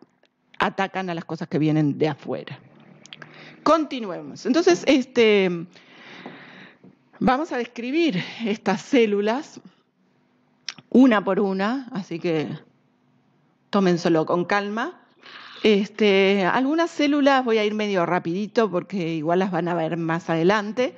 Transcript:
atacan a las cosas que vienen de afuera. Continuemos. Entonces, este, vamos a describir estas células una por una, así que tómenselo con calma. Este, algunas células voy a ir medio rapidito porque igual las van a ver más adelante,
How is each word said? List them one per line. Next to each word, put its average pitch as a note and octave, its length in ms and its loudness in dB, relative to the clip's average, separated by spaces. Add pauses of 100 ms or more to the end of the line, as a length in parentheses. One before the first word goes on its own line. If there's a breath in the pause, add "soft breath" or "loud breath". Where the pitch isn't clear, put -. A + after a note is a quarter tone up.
(600)
atacan F#3+ 500 -4
a E3+ 60 -6
las E3 100 -10
cosas E3 220 -10
que D#3 120 -2
vienen D3+ 380 2
de D#3 120 0
afuera. B2+ 500 -10 (1040 loud breath)
Continuemos. A#3+ 800 0
Entonces, E4+ 420 2
este, G#3 800 2 (1500 loud breath)
vamos B3+ 320 0
a C#4 60 -4
describir A#3+ 640 -4 (220 loud breath)
estas G3 360 -2
células A3 800 0 (1300)
una A3+ 340 6
por G3 160 0
una, G#3 520 -2
así F3 280 -10
que D#3+ 280 -2 (1200)
tómenselo F3 560 2
con F3 200 -2
calma. G#3 540 -4 (640 loud breath)
Este, G3 800 2
algunas D#4 440 0
células C#4 560 2
voy A3+ 140 2
a G#3 60 0
ir G#3+ 100 -2
medio G3+ 320 0
rapidito F#3 640 -2
porque F3 420 -4
igual E3 260 0
las F#3+ 120 0
van E3+ 160 -2
a E3+ 80 -2
ver D#3+ 200 -2
más E3 360 -4
adelante, G#3 680 0